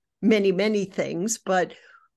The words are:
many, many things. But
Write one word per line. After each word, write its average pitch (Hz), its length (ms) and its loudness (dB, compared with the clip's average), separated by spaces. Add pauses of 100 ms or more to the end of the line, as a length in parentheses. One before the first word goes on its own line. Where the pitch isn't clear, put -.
(240)
many, 202 300 4
many 202 320 0
things. 175 540 -6
But 185 360 -2 (420)